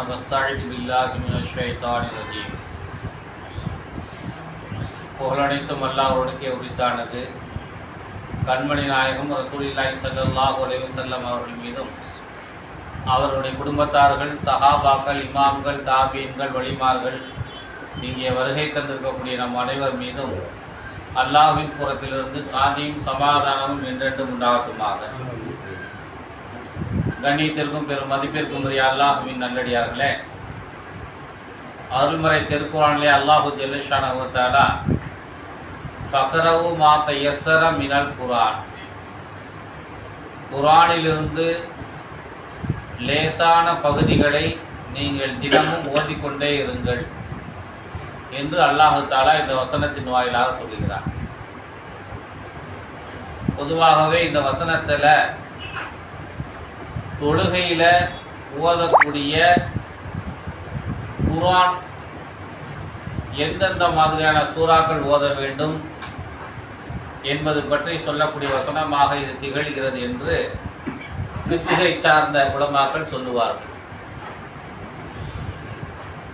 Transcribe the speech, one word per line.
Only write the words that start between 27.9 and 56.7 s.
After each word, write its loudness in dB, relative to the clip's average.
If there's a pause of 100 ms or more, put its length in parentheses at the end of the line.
மதிப்பிற்கும் -2
உரிய 2
அல்லாஹ்வின் 4
நல்லடியார்களே, 0 (1700)
அருள்மறை 4
திருக்குர்ஆனிலே 4
அல்லாஹு 6
ஜல்ல -2
ஷானஹு 2
வ -4
தஆலா, 6 (1500)
"ஃபக்ரவு 4
மா 6
தயஸ்ஸர 4
மினல் 0
குர்ஆன்", 2 (1900)
குர்ஆனிலிருந்து 4 (1300)
லேசான 4
பகுதிகளை 4 (340)
நீங்கள் -2
தினமும் 4
ஓதிக்கொண்டே 0 (120)
இருங்கள் -2 (1200)
என்று 0
அல்லாஹு 6
தஆலா 6
இந்த 0
வசனத்தின் 0
வாயிலாக 2
சொல்லுகிறார். -4 (2500)
பொதுவாகவே 6
இந்த 2
வசனத்துல 4 (2000)